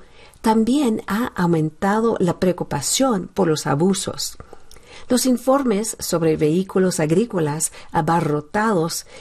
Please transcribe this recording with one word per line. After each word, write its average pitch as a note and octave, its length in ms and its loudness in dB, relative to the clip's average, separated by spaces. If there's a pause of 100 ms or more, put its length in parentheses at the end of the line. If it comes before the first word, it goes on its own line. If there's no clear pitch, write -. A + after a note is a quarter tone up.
(420)
también A3+ 680 2
ha A3 180 -2
aumentado F#3+ 960 0
la E3+ 180 0
preocupación F3+ 960 0
por F#3 140 2
los D3+ 180 0
abusos. E3 720 0 (680)
Los B3 180 2
informes A#3+ 720 0
sobre E3 380 0
vehículos F3 640 2
agrícolas E3 720 0 (180)
abarrotados E3 1160 -2 (140)